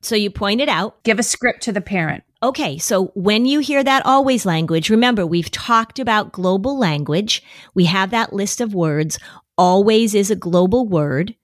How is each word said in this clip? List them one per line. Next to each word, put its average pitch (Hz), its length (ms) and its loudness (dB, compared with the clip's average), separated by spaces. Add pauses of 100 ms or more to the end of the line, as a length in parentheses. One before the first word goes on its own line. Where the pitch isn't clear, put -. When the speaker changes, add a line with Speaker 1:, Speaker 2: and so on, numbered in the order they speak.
Speaker 1:
So 233 140 -4
you 208 140 0
point 202 300 -2
it 294 80 0
out. 190 360 -4
Speaker 2:
Give 214 140 2
a 240 40 0
script - 400 -2
to 226 100 -4
the 196 80 -2
parent. 165 440 -4 (180)
Speaker 1:
Okay, 247 360 -2
so 190 360 -2
when 208 320 2
you 285 140 2
hear 277 240 0
that 262 200 2
always 262 400 2
language, 165 460 0
remember, 226 340 2
we've 170 260 -2
talked 226 500 -2
about 220 320 0
global 190 440 0
language. 156 640 -2 (320)
We 185 100 4
have 190 260 0
that 226 220 -2
list 202 280 -4
of 220 140 -4
words. 156 440 -2 (380)
Always 202 580 4
is 202 160 2
a 208 60 0
global 185 520 2
word. 160 560 -2